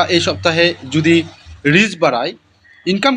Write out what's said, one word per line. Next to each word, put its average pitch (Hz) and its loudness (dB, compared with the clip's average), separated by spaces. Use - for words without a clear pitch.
এই 170 2
সপ্তাহে 170 0
যদি 160 2
রিচ 202 2
বাড়াই, 127 0
ইনকাম 202 0